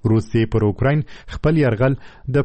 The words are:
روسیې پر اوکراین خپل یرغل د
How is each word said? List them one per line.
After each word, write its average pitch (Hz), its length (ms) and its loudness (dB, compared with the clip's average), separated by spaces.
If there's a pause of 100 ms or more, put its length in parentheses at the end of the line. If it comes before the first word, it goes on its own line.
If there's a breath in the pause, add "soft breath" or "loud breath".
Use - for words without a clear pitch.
روسیې 110 460 0
پر 107 120 0
اوکراین 127 380 0 (260 loud breath)
خپل 156 300 0
یرغل 131 360 2 (360 loud breath)
د 135 160 0